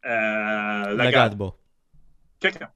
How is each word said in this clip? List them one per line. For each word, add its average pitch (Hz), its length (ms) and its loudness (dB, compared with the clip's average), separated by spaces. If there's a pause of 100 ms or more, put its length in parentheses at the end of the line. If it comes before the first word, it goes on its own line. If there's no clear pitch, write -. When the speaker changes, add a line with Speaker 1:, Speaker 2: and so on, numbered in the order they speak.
Speaker 1:
אה, 107 880 -2
לגעת. 120 140 2
Speaker 2:
לגעת 123 260 4
בו. 101 240 -8 (800)
Speaker 1:
כן, 185 120 2
כן. 170 140 -14 (100)